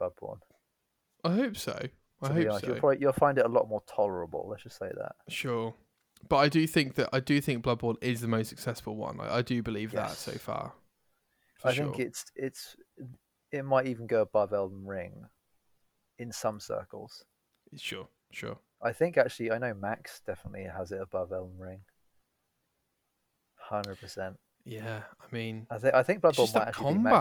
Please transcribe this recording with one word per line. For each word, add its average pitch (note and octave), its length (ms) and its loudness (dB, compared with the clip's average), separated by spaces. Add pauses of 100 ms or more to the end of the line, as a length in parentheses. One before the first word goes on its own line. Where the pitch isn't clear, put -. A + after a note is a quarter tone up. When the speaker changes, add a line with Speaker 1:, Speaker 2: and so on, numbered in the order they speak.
Speaker 1:
Bloodborne. - 380 -6 (840)
Speaker 2:
I E3 100 2
hope A#3 240 0
so. - 200 -6 (440)
I C3+ 60 -2
Speaker 1:
To C#3 60 0
be E3+ 100 4
Speaker 2:
hope G#3+ 80 2
Speaker 1:
honest, G3+ 120 -2
Speaker 2:
so. C3+ 80 -4
Speaker 1:
you'll A#2+ 80 -2
probably, C#3 220 6
you'll C#3 100 4
find C#3 260 4
it B2 60 8
a A#2 60 4
lot A#2 180 4
more G#2+ 180 -4
tolerable. F2+ 640 -2
Let's A2 120 -10
just - 160 -18
say - 180 -8
that. - 160 -8 (160)
Speaker 2:
Sure, A#2 460 -4 (520)
but D3+ 120 4
I C#3+ 100 8
do D#3+ 180 6
think D3 280 4
that, - 180 2
I C3 80 4
do C#3+ 220 4
think B2 200 0
Bloodborne A#2 380 2
is A#2+ 220 0
the A#2 60 -2
most A2+ 220 2
accessible - 460 -6
one. - 240 -6
I, - 160 -2
I B2 60 2
do A#2+ 200 0
believe A2 300 -4
that - 200 -4
so - 200 -10
Speaker 1:
Yes. A2+ 80 -8
Speaker 2:
far. - 320 -6 (840)
For - 120 0
Speaker 1:
I B2 60 4
think C#3+ 220 -2
Speaker 2:
sure. B2 100 0
Speaker 1:
it's, - 180 -10 (100)
it's, - 420 -8 (760)
it C#3 140 -4
might C3 200 4
even A#2 200 -4
go A2 160 4
above G#2 320 2
Elden G2 320 -2
Ring G2 400 -8 (920)
in A#2+ 120 -10
some A2 260 -2
circles. G#2 640 -10 (520)
Speaker 2:
Sure, - 320 -10 (240)
sure. - 260 -10 (240)
Speaker 1:
I A#2 100 0
think E3 240 0
actually, A#2+ 360 2
I A2 60 0
know A#2+ 140 -2
Max G2+ 540 -6
definitely G2 380 -10 (120)
has F#2 140 -8
it F#2+ 100 -6
above F#2 320 -4
Elden F#2 240 -8
Ring. F#2 260 -14 (1700)
Hundred G2+ 440 -8
percent. F#2+ 360 -10 (280)
Speaker 2:
Yeah, A2 380 -10 (180)
I - 120 -20
mean, A2+ 380 -8
Speaker 1:
I A2+ 80 -8
thi-, B2+ 160 2
I B2+ 80 8
think F#3 220 0
Speaker 2:
it's D#3+ 140 4
Speaker 1:
Bloodborne C3 60 6
Speaker 2:
just A2 100 0
the - 60 6
Speaker 1:
might A2 80 0
actually C#3 200 -2
be D3+ 60 2
Speaker 2:
combat, A3+ 260 6